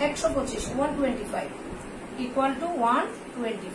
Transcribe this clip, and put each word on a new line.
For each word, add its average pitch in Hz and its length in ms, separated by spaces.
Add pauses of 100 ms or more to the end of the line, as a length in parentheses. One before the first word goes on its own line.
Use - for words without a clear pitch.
একশো 294 300
পঁচিশ, - 260 (140)
ওয়ান 285 200
টোয়েন্টি 262 360
ফাইভ, - 160 (760)
equal 269 360
to 330 60 (240)
one 247 160 (280)
twenty 208 400